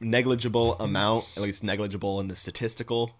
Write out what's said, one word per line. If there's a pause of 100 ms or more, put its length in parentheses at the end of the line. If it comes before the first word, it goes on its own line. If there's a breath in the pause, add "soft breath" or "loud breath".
negligible
amount,
at
least
negligible
in
the
statistical